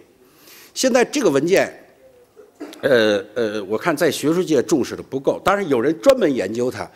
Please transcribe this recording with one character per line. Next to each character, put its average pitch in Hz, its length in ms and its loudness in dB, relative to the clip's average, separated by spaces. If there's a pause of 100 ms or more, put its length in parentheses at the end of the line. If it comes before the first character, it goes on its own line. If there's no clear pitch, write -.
(760)
现 262 180 0
在 247 100 4
这 - 200 -4
个 190 80 4
文 139 160 2
件， 151 260 2 (1080)
呃， 107 420 4 (100)
呃， 107 300 -4
我 107 140 -2
看 165 180 -4
在 156 140 0
学 143 240 -2
术 180 100 -2
界 151 180 2
重 135 220 0
视 104 100 -10
的 85 80 -10
不 - 160 -8
够， 139 240 -2
当 190 140 2
然 202 100 -4
有 131 140 0
人 160 200 0
专 262 180 4
门 170 140 2
研 104 200 -2
究 120 180 -2
它， 101 260 -8